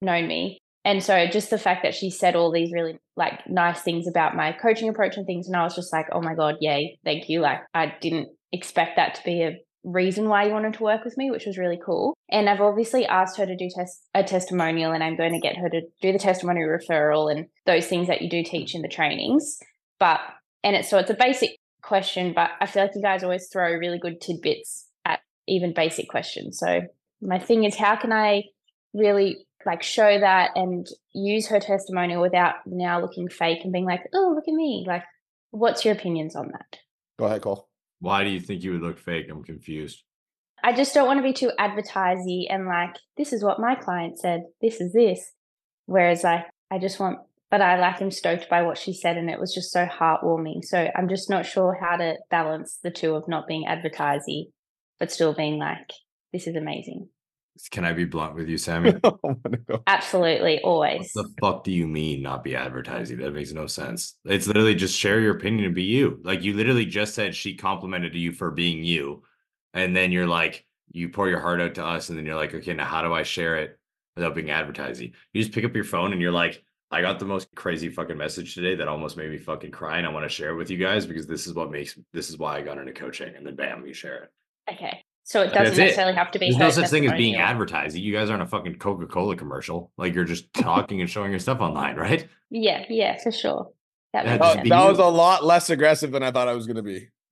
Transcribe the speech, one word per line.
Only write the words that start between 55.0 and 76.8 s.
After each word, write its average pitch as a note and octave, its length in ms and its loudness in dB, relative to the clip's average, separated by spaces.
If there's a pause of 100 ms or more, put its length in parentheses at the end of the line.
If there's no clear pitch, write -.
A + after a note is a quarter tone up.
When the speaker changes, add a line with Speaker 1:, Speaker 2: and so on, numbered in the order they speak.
Speaker 1:
still D#3 220 2
being D3+ 240 -2
like, D3+ 340 -8 (400)
"This F3+ 160 -8
is E3 80 -4
amazing." - 540 -8 (600)
Speaker 3:
Can F2+ 140 -4
I E2 80 2
be E2+ 140 -2
blunt D#2 280 -6
with D#2+ 140 -8
you, E2 80 -2
Sammy? E2+ 420 4
Speaker 2:
<laughs> - 60 2
Oh - 140 2 (260)
my A#2 140 -4 (100)
God. A2 180 -4
Speaker 1:
Absolutely, E3+ 760 2
always. D3+ 500 0
Speaker 3:
What G#2 140 -4
the - 120 -18
fuck F#2+ 260 0
do G2+ 60 -2
you F2 160 2
mean D#2 360 -2
not C2 200 -6
be C2 140 -6
advertising? B1+ 600 -8
That C#2 160 -6
makes D2 180 -8
no D#2 140 -8
sense. - 580 -8
It's G2 220 0
literally G#2+ 280 6
just F2+ 240 0
share G#2 220 4
your G#2+ 160 2
opinion G#2+ 300 0
and F2 80 0
be F2+ 80 0
you. A2 420 2
Like, F#2 180 -2
you G2+ 120 0
literally A#2 320 2
just G#2 280 -2
said G2 200 -4
she F#2+ 200 -8
complimented F#2 600 -4
you E2+ 180 -4
for E2+ 180 -6
being E2 320 -2
you. D2 400 -4 (520)
And F#2 200 0
then F#2 180 2
you're F2+ 140 2
like, E2 380 -2 (280)
you F2 180 -8
pour F#2+ 180 -2
your E2+ 120 0
heart F2 200 0
out E2 140 -2
to E2 100 -8
us. E2 240 -6
And E2 100 -10
then D#2 60 -10
you're D#2 120 -6
like, D2+ 180 -4
"Okay, E2 180 -8
now D2 140 -6
how D#2+ 160 -4
do E2+ 100 -2
I D#2+ 100 0
share E2 340 -4
it - 220 -6 (380)
without E2+ 180 -2
being D#2 160 -6
advertising?" C#2 640 -6 (220)
You A2 80 0
just A2 120 -6
pick A2+ 120 0
up - 80 -4
your G#2 100 -2
phone F#2 280 -2
and F2+ 100 -2
you're F2 100 0
like, F2 320 0 (260)